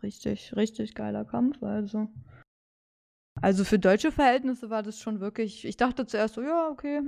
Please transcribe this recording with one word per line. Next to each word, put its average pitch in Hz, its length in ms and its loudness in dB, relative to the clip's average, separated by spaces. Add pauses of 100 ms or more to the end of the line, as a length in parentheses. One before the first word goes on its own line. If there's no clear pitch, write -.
Richtig, - 540 -8
richtig 220 400 -2
geiler 214 280 -4
Kampf, 240 380 -2
also. 214 460 -4 (1300)
Also 196 240 4
für 208 140 4
deutsche 190 320 6
Verhältnisse 254 600 2
war 220 120 -2
das 214 160 -10
schon 214 220 -6
wirklich, 208 440 -6
ich - 120 -6
dachte 247 300 2
zuerst 220 280 0
so, 226 80 -6
ja, 320 260 0
okay, 294 400 -4